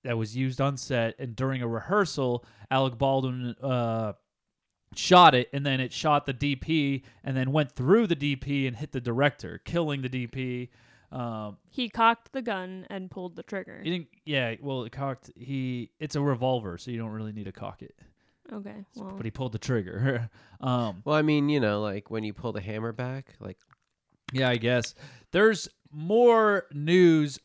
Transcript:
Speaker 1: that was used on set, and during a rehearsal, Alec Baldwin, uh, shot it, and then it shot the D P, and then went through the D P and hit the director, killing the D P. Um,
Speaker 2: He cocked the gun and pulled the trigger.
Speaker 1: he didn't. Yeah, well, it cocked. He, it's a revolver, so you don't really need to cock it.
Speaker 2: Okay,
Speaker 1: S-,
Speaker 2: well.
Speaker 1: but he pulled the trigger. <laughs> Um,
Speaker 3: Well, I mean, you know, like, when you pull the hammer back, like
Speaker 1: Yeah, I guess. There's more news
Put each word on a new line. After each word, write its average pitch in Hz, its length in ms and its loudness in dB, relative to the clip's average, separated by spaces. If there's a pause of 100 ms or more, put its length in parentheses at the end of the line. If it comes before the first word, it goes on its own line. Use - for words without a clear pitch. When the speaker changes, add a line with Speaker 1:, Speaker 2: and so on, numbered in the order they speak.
Speaker 1:
that 120 140 -2
was 110 180 -4
used 131 260 -2
on 139 160 0
set, 135 420 -2
and 123 160 -8
during 131 260 -2
a 120 60 -4
rehearsal, 131 760 0 (260)
Alec 131 260 2
Baldwin, 131 640 0
uh, 113 520 -2 (800)
shot 180 400 10
it, 123 180 2
and 139 120 -4
then 135 140 0
it 127 120 -4
shot 147 340 2
the 139 80 -4
D 143 220 -2
P, 139 480 0 (200)
and 135 120 -4
then 131 160 0
went 147 220 2
through 190 340 4
the 165 80 2
D 143 200 -2
P 139 320 -2
and 120 80 -4
hit 147 160 -10
the 127 100 -4
director, 120 640 -2
killing 151 360 -2
the 127 80 -6
D 127 180 -4
P. 123 420 -8 (420)
Um, 110 460 -8 (120)
Speaker 2:
He 247 200 -6
cocked 233 440 0
the 269 80 -6
gun 185 480 -8
and 190 200 -10
pulled 180 260 -12
the 170 80 -14
trigger. - 400 -12
Speaker 1:
he 160 80 -4
didn't. 180 160 -6 (180)
Yeah, 127 360 -2
well, 135 220 -6
it 107 80 -10
cocked. 135 460 -8
He, 127 600 -6
it's 151 160 -8
a 143 60 0
revolver, 123 560 0
so - 140 -12
you 117 60 -6
don't 113 140 -6
really 107 200 -8
need 104 140 -10
to 95 80 -8
cock - 280 -12
it. - 140 -20 (560)
Speaker 2:
Okay, 208 180 -12 (100)
Speaker 1:
S-, 196 60 -16 (100)
Speaker 2:
well. 196 200 -14
Speaker 1:
but 113 100 -10
he 110 60 -6
pulled 127 220 -8
the 110 60 -6
trigger. 117 680 -2 (160)
<laughs> - 140 -20
Um, 117 460 -2
Speaker 3:
Well, 151 100 0
I 156 60 4
mean, 151 280 2
you 147 100 2
know, 104 220 0
like, 104 280 -6
when 110 140 -6
you 104 100 -6
pull 113 180 -8
the 101 100 -8
hammer 107 300 -6
back, 127 480 -10
like 98 180 -14 (760)
Speaker 1:
Yeah, 127 160 2
I 123 80 4
guess. 120 380 0 (360)
There's 208 380 4 (220)
more 214 840 4
news 156 720 6